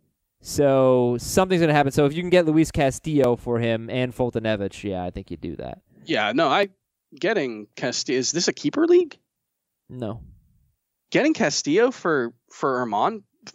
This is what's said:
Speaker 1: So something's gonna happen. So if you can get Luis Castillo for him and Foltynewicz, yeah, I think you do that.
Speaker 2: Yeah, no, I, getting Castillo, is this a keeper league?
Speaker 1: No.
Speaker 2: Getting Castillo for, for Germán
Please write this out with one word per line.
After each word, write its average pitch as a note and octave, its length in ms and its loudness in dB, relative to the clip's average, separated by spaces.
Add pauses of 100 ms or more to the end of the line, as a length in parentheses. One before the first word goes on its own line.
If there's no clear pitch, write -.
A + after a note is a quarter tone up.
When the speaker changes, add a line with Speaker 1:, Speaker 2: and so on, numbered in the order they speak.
(400)
Speaker 1:
So C3 800 2
something's F#3 420 0
gonna D#3+ 120 4
happen. C#3+ 180 6
So D3+ 140 4
if C#3+ 80 2
you E3+ 80 -4
can F3+ 80 -4
get F3 160 6
Luis D#3 260 2
Castillo C3+ 640 2
for A#2 240 -4
him A2+ 300 -2
and B2+ 260 -4
Foltynewicz, A2 680 -2
yeah, F#2 200 -4
I F2+ 60 -6
think F#2+ 220 -12
you F2 40 -8
do D#2+ 200 -10
that. - 260 -12 (240)
Speaker 2:
Yeah, D#3+ 260 -2
no, B3 160 2
I, F#3+ 220 0 (500)
getting C#3 460 -4 (100)
Castillo, C3 440 -4
is B2 120 -2
this E3 160 -2
a - 60 -2
keeper C#4+ 320 -2
league? F4 320 2 (720)
Speaker 1:
No. A#2 320 -10 (880)
Speaker 2:
Getting C4 240 0
Castillo F#3 560 0
for, C#3+ 440 -4 (180)
for B2+ 340 -4
Germán B2+ 380 -4 (320)